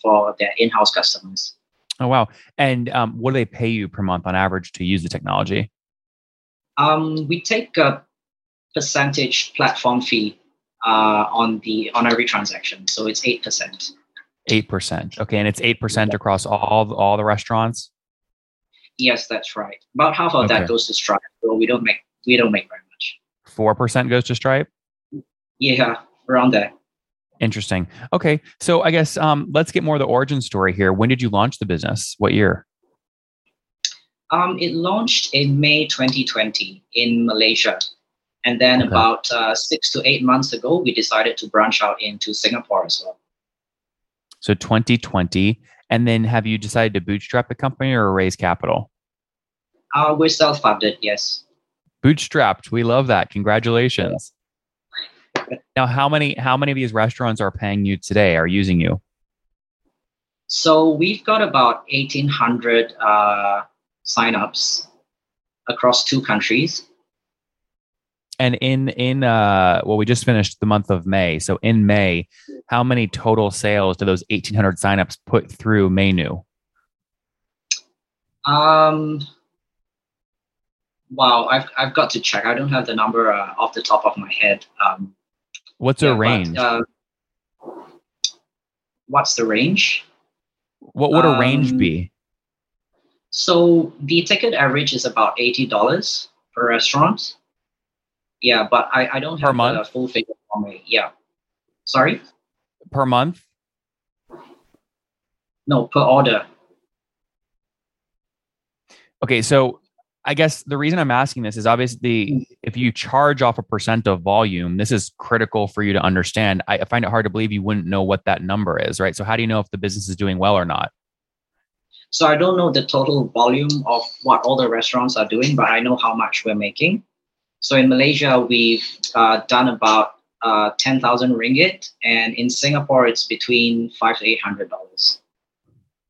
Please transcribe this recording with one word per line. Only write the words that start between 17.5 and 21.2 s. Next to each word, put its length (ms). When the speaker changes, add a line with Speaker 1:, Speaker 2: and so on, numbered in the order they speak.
Speaker 1:
Yes, 300
that's 280
right. 220
About 220
half 180
of 140
that 140
Speaker 2:
Okay. 60
Speaker 1:
goes 200
to 80
Stripe. 260